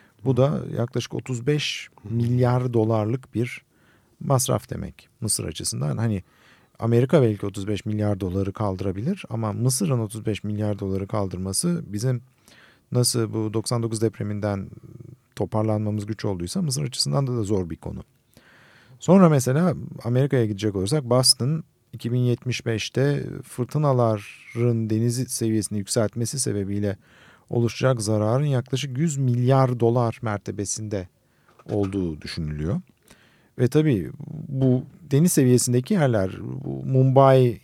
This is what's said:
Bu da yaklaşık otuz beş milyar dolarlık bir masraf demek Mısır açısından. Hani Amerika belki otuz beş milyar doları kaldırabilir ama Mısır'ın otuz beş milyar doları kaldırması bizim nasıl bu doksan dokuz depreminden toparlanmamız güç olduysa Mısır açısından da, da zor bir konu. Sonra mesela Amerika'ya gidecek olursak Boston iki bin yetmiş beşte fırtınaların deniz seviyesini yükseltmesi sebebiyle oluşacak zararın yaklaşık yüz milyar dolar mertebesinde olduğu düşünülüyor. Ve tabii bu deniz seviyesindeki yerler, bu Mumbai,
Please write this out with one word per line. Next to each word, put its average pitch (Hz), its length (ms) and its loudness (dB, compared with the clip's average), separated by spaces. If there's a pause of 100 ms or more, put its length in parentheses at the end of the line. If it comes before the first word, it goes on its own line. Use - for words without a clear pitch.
(260)
Bu 131 120 2
da 135 240 2 (160)
yaklaşık 120 360 -4
otuz 123 340 -6
beş - 420 -4 (200)
milyar 123 640 2
dolarlık 113 640 0
bir 117 260 -4 (580)
masraf 127 500 0
demek - 400 -10 (120)
Mısır 107 240 -4
açısından. 117 520 -6
Hani 107 260 -2 (560)
Amerika 120 420 4
belki 107 240 2
otuz 98 220 -6
beş 104 180 -4
milyar 104 340 -2
doları 95 340 -2
kaldırabilir 98 760 -4
ama 113 240 -4
Mısır'ın 127 460 0
otuz 110 260 -6
beş 104 180 -4
milyar 104 360 -2
doları 98 280 -4
kaldırması 98 800 -4
bizim 117 340 -2 (680)
nasıl 120 420 0
bu 110 200 -2
doksan 113 300 -2
dokuz 110 180 -4
depreminden 104 680 -2 (680)
toparlanmamız 107 680 0
güç 110 200 -8
olduysa 95 360 -4
Mısır 147 220 -2
açısından 139 440 -2
da, 123 100 -4
da 110 60 -2
zor 95 260 -2
bir 80 60 -10
konu. - 280 -12 (960)
Sonra 180 300 8
mesela 147 460 2 (280)
Amerika'ya 123 420 2
gidecek 104 300 -2
olursak 104 280 0
Boston 127 600 2 (300)
iki 117 180 -6
bin 127 80 2
yetmiş 120 460 0
beşte 127 600 0 (180)
fırtınaların 120 1500 0
deniz 113 260 2
seviyesini 113 600 -2
yükseltmesi 113 640 -2
sebebiyle 101 580 -2 (520)
oluşacak 120 520 0
zararın 107 440 0
yaklaşık 131 520 -2
yüz 151 200 -2
milyar 123 640 2
dolar 117 420 2
mertebesinde 104 840 -6 (600)
olduğu 95 520 -2
düşünülüyor. 78 600 -4 (800)
Ve 123 80 4
tabii 123 440 2 (360)
bu 131 360 2 (280)
deniz 156 220 4
seviyesindeki 127 600 4
yerler, 117 380 2 (320)
bu 135 220 -8
Mumbai, 131 800 6